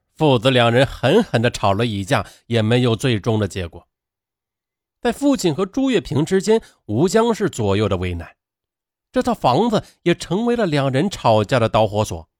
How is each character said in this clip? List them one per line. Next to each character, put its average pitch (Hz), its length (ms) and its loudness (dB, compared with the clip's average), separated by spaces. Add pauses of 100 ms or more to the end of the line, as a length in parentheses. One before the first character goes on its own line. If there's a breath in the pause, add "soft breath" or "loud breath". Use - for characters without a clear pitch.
(160)
父 143 220 2
子 123 120 2
两 120 220 4
人 123 120 4
狠 160 380 0
狠 - 180 -2
地 117 100 2
吵 - 220 0
了 107 140 -2
一 101 180 -4
架， 104 220 -2 (200 loud breath)
也 117 140 0
没 113 220 2
有 120 140 2
最 120 240 -2
终 110 180 -2
的 104 80 0
结 90 220 -8
果。 85 180 -20 (1120)
在 240 120 -2
父 277 240 0
亲 170 180 0
和 185 100 -2
朱 262 260 -2
月 208 100 2
平 - 240 -4
之 190 180 0
间， 220 180 2 (260 soft breath)
吴 117 200 0
江 220 260 2
是 202 160 -2
左 101 280 -2
右 107 120 0
的 92 100 -2
为 90 160 -6
难， 82 200 -12 (800)
这 254 100 -2
套 247 100 -2
房 180 380 0
子 190 140 -2 (180 soft breath)
也 170 120 0
成 208 320 -4
为 240 100 0
了 226 100 0
两 139 240 0
人 135 180 0
吵 110 360 2
架 127 160 0
的 110 80 0
导 110 180 2
火 104 180 -2
索。 82 240 -10 (120)